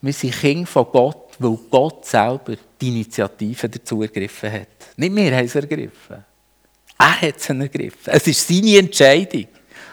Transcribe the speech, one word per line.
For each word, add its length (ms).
wir 120
sind 260
Kinder 280
von 240
Gott, 480
weil 180
Gott 340
selber 500
die 100
Initiative 800
dazu 320
ergriffen 500
hat. 160
Nicht 180
wir 200
haben 120
sie 100
ergriffen. 680
Er 240
hat 180
sie 200
ergriffen. 540
Es 140
ist 200
seine 300
Entscheidung, 680